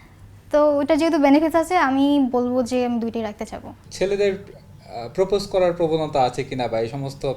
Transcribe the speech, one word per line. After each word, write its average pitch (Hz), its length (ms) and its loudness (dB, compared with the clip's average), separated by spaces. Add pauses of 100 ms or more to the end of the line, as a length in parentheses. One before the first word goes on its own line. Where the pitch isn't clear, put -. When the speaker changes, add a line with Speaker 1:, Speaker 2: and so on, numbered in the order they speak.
(520)
Speaker 1:
তো 294 260 4
ওটা 294 180 2
যেহেতু 320 220 2
বেনিফিটস 294 380 4
আছে, 330 220 2
আমি 277 540 2
বলবো 247 320 0
যে 247 220 -2
আমি 240 140 -2
দুইটাই 226 220 -6
রাখতে 214 240 -8
চাবো। - 280 -16 (180)
Speaker 2:
ছেলেদের, 196 420 0
আহ, - 800 -14
প্রপোজ 196 340 0
করার 180 260 2
প্রবণতা 156 480 0
আছে 127 220 0
কিনা 127 240 -6
বা 113 120 -2
এই 113 100 -2
সমস্ত 139 480 -6